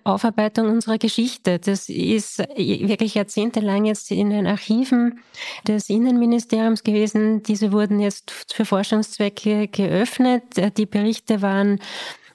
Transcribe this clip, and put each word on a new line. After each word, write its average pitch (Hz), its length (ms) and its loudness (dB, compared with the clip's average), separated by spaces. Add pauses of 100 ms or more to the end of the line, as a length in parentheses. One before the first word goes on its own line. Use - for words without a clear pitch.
Aufarbeitung 214 640 0
unserer 226 280 0
Geschichte. 220 600 0
Das 196 300 -4
ist 202 500 -2
wirklich 208 760 -2
jahrzehntelang 208 680 0
jetzt 214 280 -2
in 202 180 0
den 202 180 0
Archiven 240 720 0 (480)
des 214 220 0
Innenministeriums 233 960 2
gewesen. 214 600 2
Diese 208 300 0
wurden 208 260 2
jetzt 202 320 -4
für - 320 -4
Forschungszwecke 208 1040 0
geöffnet. 233 760 2 (340)
Die 214 80 2
Berichte 208 560 0
waren 202 400 2 (540)